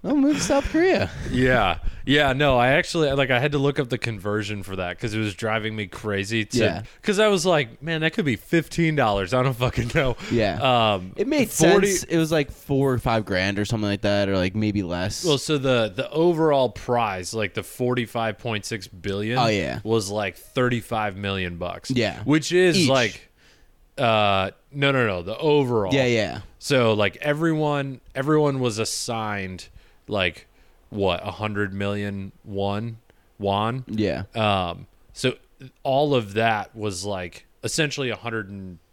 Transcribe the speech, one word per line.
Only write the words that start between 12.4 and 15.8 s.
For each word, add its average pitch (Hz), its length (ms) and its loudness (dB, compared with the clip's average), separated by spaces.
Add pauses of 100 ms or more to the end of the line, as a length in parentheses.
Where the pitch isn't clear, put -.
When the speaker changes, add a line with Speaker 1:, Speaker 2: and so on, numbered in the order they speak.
Speaker 1:
four 135 420 0
or 123 40 0
five 113 280 0
grand 98 340 0
or 104 60 0
something 107 220 -2
like 101 140 0
that, 101 260 2
or, 98 100 0
like, 92 180 0
maybe 107 260 0
less. 90 420 -4
Speaker 2:
Well, 151 140 2
so 151 220 -2
the, 120 360 0